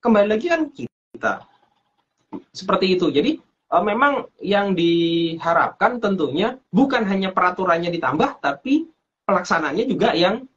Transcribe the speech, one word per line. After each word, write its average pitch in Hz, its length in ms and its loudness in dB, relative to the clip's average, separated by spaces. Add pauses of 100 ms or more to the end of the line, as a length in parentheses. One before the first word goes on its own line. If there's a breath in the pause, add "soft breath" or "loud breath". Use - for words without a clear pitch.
Kembali 208 240 4
lagi 220 240 0
kan 320 160 0
kita. - 800 -8 (1040)
Seperti 190 480 0
itu. 151 160 0
Jadi, 226 240 0 (320)
eh, 175 160 2
memang 254 400 0 (160)
yang 202 320 0
diharapkan 170 1300 0
tentunya 190 560 -2 (160)
bukan 247 320 2
hanya 190 240 -2
peraturannya 180 640 0
ditambah, 165 480 -2
tapi 277 480 -2 (320)
pelaksananya 175 640 0
juga 214 240 0
yang 190 320 0 (140)